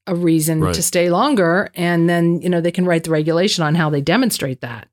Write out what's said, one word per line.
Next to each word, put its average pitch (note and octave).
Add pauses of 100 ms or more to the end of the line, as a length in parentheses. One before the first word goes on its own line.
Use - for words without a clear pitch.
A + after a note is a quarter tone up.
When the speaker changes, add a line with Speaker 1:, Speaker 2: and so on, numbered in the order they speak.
Speaker 1:
a F#3+
reason D#3+
Speaker 2:
Right. F2+
Speaker 1:
to F3
stay F3
longer. F#3+
And E3+
then, E3+
you F3+
know, F3
they E3+
can F3+
write E3
the D#3+
regulation E3
on D3+
how D#3
they C#3+
demonstrate E3
that. A#2+